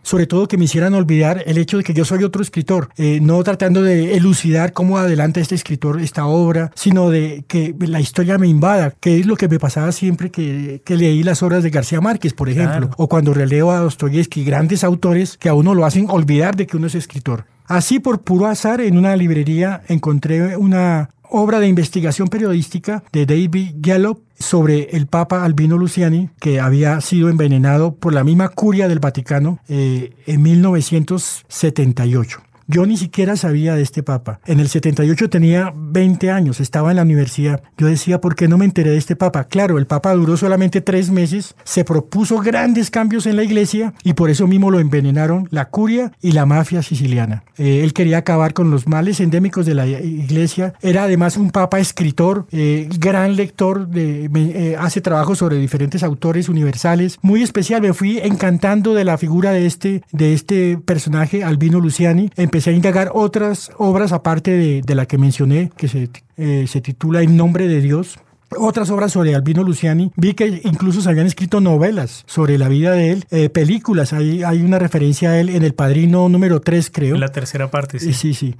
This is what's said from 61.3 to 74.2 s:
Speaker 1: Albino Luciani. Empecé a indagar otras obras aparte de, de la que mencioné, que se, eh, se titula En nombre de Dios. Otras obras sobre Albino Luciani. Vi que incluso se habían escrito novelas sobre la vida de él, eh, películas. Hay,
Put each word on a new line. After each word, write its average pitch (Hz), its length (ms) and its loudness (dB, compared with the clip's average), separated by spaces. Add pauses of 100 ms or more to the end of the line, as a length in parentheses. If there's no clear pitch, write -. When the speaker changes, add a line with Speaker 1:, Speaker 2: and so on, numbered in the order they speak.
Speaker 1:
Albino 160 340 2
Luciani. 175 500 2 (280)
Empecé 165 140 0
a - 20 2
indagar 190 400 0
otras 208 640 -2
obras 190 340 0
aparte 165 380 -2
de, 160 340 0
de 139 120 -2
la 131 100 0
que 139 140 -2
mencioné, 139 580 2
que 151 100 -4
se, 123 220 -4 (280)
eh, 143 300 -2
se 135 140 -4
titula 160 400 -2
En 165 160 6
nombre 170 300 2
de 156 140 2
Dios. 147 360 -2 (400)
Otras 214 340 -2
obras 202 200 0
sobre 160 240 2
Albino 151 260 0
Luciani. 170 540 0
Vi 185 180 2
que 202 300 -2
incluso 185 380 0
se 180 80 0
habían 160 180 2
escrito 190 320 -2
novelas 175 680 0
sobre 147 300 0
la 135 120 2
vida 156 240 2
de 170 180 2
él, 190 180 -4
eh, 160 200 0
películas. 165 640 0
Hay, 156 280 -2